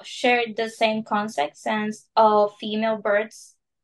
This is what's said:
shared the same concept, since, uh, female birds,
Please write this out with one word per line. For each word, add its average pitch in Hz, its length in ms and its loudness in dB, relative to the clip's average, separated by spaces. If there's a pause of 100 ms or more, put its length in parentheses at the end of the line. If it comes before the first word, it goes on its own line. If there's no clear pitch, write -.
shared 240 520 0
the 226 120 -4
same 220 360 -2
concept, 220 520 -4
since, 214 580 -6
uh, 214 340 4 (120)
female 220 380 -4
birds, 208 580 -4 (280)